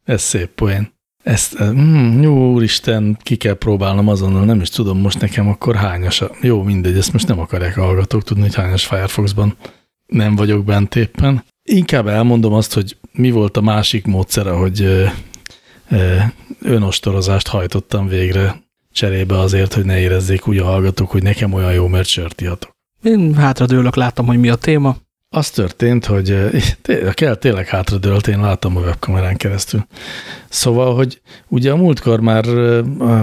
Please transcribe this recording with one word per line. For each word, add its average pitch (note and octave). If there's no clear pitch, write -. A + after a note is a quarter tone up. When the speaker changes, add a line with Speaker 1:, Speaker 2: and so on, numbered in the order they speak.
Speaker 1:
Ez A2+
szép F2
poén. G2+
Ezt, -
mm, C3
jó C3+
úristen, A2
ki -
kell A2
próbálnom G2
azonnal, F#2+
nem A2
is E2+
tudom F#2+
most G2
nekem G#2
akkor G#2+
hányas F#2
a, G2
jó, A#2
mindegy, F#2
ezt F#2+
most -
nem F#2
akarják F2+
a G2
hallgatók F#2+
tudni, G#2
hogy G2
hányas F#2
Firefoxban G2+
nem G#2+
vagyok G#2
bent G2+
éppen. C3
Inkább D#3
elmondom A2+
azt, A2
hogy G2+
mi B2+
volt G#2+
a A2
másik G#2+
módszere, G2
hogy, F#2
ö, F#2+
ö, F#2
önostorozást G2
hajtottam G2
végre F#2
cserébe F#2+
azért, F#2+
hogy G2+
ne F#2
érezzék F#2
úgy G#2
a F#2
hallgatók, F#2+
hogy F#2+
nekem G2
olyan F#2
jó, F2+
mert F2+
sört -
ihatok. -
Speaker 2:
Én G3
hátradőlök, B2+
látom, B2
hogy A#2+
mi A#2+
a A#2+
téma. C#3+
Speaker 1:
Az D#3
történt, A#2+
hogy, G2
ö, G2
té-, -
kell, C#3
tényleg G2
hátradőlt, G2
én G2+
láttam F#2+
a -
webkamerán F#2
keresztül. G2+
Szóval, B2
hogy B2+
ugye C3
a C#3+
múltkor C#3+
már, A2
ö, A#2+